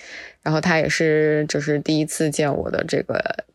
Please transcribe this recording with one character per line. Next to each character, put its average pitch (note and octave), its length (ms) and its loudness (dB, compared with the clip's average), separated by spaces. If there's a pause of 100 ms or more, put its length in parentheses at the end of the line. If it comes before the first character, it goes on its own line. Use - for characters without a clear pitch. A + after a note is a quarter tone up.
(420)
然 D#3 100 -2
后 D#3 80 2
他 E3 180 2
也 C#3+ 100 2
是， D3+ 600 2
就 D3 120 -2
是 D3 180 0
第 D#3 220 0
一 D#3 60 0
次 D#3 240 -2
见 C#3+ 220 0
我 - 180 -2
的 - 160 -2
这 - 160 -2
个 - 420 -4 (100)